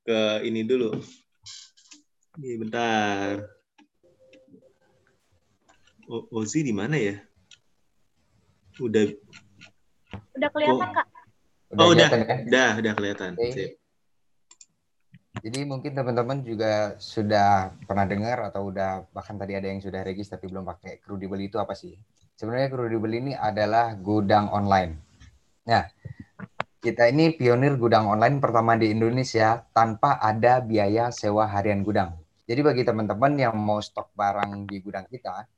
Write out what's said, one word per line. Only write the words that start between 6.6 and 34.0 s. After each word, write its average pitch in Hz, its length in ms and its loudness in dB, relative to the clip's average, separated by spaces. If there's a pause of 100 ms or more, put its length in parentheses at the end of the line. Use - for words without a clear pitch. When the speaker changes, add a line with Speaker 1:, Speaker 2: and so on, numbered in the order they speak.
Speaker 1:
di 120 80 -2
mana 113 240 0
ya? 104 240 -2 (1600)
Udah. 110 240 2 (1300)
Speaker 2:
Udah 285 160 -2
kelihatan, 302 400 2
Speaker 1:
Oh. 359 80 -12
Speaker 2:
Kak. 311 80 0 (640)
Speaker 3:
Udah - 160 -2
Speaker 1:
Oh, 175 80 6
udah. 160 160 6
Speaker 3:
kelihatan 123 160 2
ya? 117 100 -2 (140)
Speaker 1:
Udah, 123 200 4 (120)
udah 110 160 -2
kelihatan. 101 400 -6
Speaker 3:
Oke. 120 160 -4
Speaker 1:
Sip. 95 180 -8 (1700)
Speaker 3:
Jadi 117 240 -8
mungkin 139 300 -8
teman-teman 123 480 -2
juga 107 580 -2
sudah 101 720 2 (160)
pernah 98 160 2
dengar 104 460 -4
atau 98 180 -6
udah, 95 460 -6
bahkan 98 240 -12
tadi 98 180 -6
ada 98 140 -4
yang 98 100 -8
sudah 95 240 -8
regis 95 240 -8
tapi 98 220 -12
belum 92 160 -10
pakai. 90 340 -14
Crodible 98 400 -10
itu 101 160 -6
apa 101 160 -4
sih? 90 240 -14 (380)
Sebenarnya 123 340 -2
Crodible 113 460 -2
ini 131 180 -4
adalah 107 640 0
gudang 104 560 2
online. 95 460 2 (680)
Nah, 113 220 2 (960)
kita 117 260 4
ini 156 280 6
pionir 127 420 4
gudang 110 320 4
online 127 320 4
pertama 117 320 4
di 110 160 2
Indonesia 113 680 2 (100)
tanpa 113 480 2
ada 113 400 4
biaya 110 560 0
sewa 107 320 2
harian 101 340 0
gudang. 95 360 0 (280)
Jadi 120 160 -2
bagi 131 220 4
teman-teman 110 540 2
yang 120 180 0
mau 104 240 0
stok - 320 -10